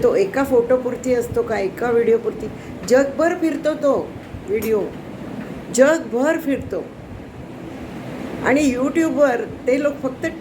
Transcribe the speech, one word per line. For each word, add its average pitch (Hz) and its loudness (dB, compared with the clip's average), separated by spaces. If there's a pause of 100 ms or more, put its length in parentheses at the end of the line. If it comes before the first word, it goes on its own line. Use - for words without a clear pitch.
तो 156 4
एका 196 2
फोटोपुरती 254 2
असतो 233 0
का, 226 -2
एका 196 -2
व्हिडिओपुरती? 226 2 (400)
जगभर 277 4
फिरतो 302 0
तो 269 2 (400)
व्हिडिओ, 370 0 (920)
जगभर 277 4
फिरतो. 214 -4 (1600)
आणि 269 4
YouTube-वर 269 2 (220)
ते 269 4
लोक 285 2 (100)
फक्त 262 -4 (140)